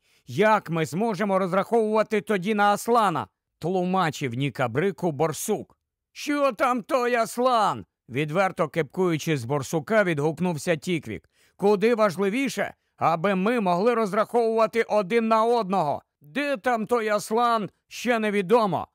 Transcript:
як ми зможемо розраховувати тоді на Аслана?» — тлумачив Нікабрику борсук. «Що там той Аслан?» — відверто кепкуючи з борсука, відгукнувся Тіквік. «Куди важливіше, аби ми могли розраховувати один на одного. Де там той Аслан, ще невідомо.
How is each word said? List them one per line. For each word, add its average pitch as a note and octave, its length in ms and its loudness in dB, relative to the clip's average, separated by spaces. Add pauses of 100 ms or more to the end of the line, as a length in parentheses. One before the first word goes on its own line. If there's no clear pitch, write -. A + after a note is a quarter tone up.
(260)
як G3 440 2
ми E3 160 0
зможемо G3 520 -2
розраховувати G#3 840 0
тоді G3+ 340 -2
на G#3 180 4
Аслана?» — G3+ 560 0 (300)
тлумачив F3+ 760 -2
Нікабрику C#3+ 760 -2
борсук. D#3 680 -4 (340)
«Що C#4+ 400 -2
там B3 300 0
той B3 320 0
Аслан?» — A3+ 720 0 (220)
відверто D#3 600 -2
кепкуючи E3 680 -2
з A#2 80 -6
борсука, D3 600 0
відгукнувся E3 720 -2
Тіквік. C#3 540 -6 (260)
«Куди G#3 380 2
важливіше, G3+ 800 -2 (220)
аби E3 380 0
ми G#3+ 260 0
могли F#3+ 340 2
розраховувати A3+ 880 0
один G#3+ 460 0
на A3 160 4
одного. F#3+ 580 0 (180)
Де C4 360 -4
там A3 300 -2
той A3+ 220 0
Аслан, A3 600 0 (180)
ще A#3 300 -2
невідомо. G#3 760 0